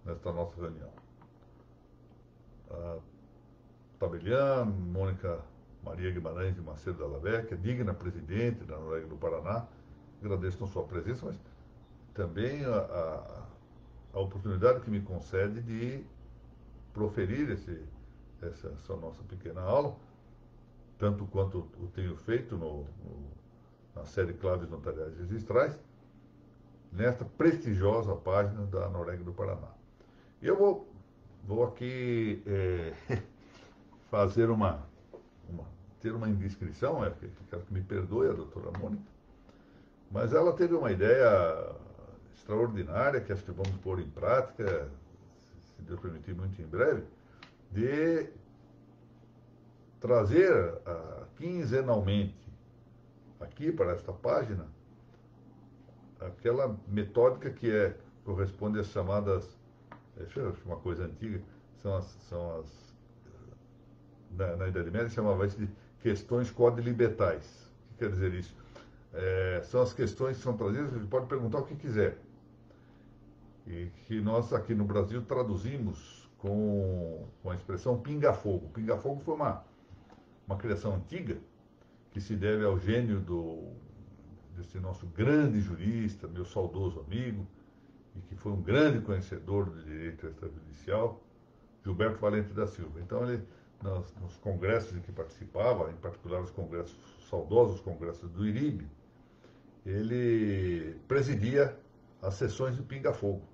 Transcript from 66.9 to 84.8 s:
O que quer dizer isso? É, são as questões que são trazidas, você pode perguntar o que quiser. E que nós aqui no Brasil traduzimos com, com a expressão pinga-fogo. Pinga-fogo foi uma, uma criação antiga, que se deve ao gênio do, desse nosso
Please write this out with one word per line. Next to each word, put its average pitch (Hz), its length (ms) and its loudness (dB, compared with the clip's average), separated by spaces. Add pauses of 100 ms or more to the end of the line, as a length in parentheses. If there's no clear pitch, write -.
O - 480 -20
que - 120 -4
quer 101 60 0
dizer 92 220 0
isso? 90 220 -8 (580)
É, 92 520 0
são 123 160 4
as 123 120 4
questões 131 440 0
que - 60 -14
são 123 120 0
trazidas, 117 360 0
você 110 160 -4
pode 127 180 2
perguntar 117 340 0
o 135 60 -2
que - 100 -10
quiser. 107 420 0 (1500)
E 87 240 -6 (140)
que 110 160 -2
nós 113 320 4
aqui - 200 2
no 104 120 4
Brasil 101 380 2
traduzimos 113 1120 -2
com, 95 880 0 (160)
com 92 80 -6
a 90 60 -4
expressão 98 420 -2
pinga-fogo. 117 720 2
Pinga-fogo 123 520 -2
foi - 140 -2
uma, 104 280 0 (840)
uma 98 100 -2
criação 104 380 -2
antiga, 175 420 -4 (720)
que 101 100 -6
se 104 140 -4
deve 107 300 2
ao 98 120 4
gênio 107 420 2
do, 82 520 -4 (840)
desse 90 220 -10
nosso 92 280 -6